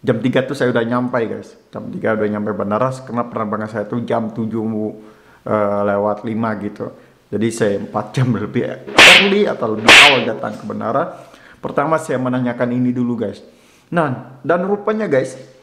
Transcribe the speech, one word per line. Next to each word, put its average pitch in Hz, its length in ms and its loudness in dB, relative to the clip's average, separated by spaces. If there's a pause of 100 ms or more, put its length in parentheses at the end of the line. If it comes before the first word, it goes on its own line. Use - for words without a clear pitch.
jam 123 160 2
tiga 127 240 2
tuh 143 140 -4
saya 127 160 2
udah 117 100 2
nyampe 123 320 -2 (100)
guys. 101 300 -10 (140)
Jam - 200 -10
tiga - 220 -2
udah 107 160 0
nyampe 104 240 -2
bandara, 107 400 0 (100)
karena 120 220 -4
penerbangan 110 480 -4
saya 107 160 -2
tuh 120 180 -4
jam 113 240 -2
tujuh, 110 320 -4 (840)
eh, 101 340 2 (100)
lewat 101 320 0
lima 113 380 -2
gitu. 104 320 -8 (420)
Jadi 107 160 0
saya 101 320 0
empat - 320 -6
jam 127 160 2
lebih 107 320 -2 (320)
early 196 560 6
atau 110 240 -2
lebih 110 160 2
awal 131 320 8
datang 113 320 -4
ke - 120 -14
bandara. 110 520 -2 (400)
Pertama 147 400 0
saya 151 240 -2
menanyakan 123 520 0
ini 123 200 2
dulu 120 320 -2
guys. 98 160 -8 (480)
Nah, 151 520 -2
dan 180 240 0
rupanya 208 440 -2
guys 139 240 0 (280)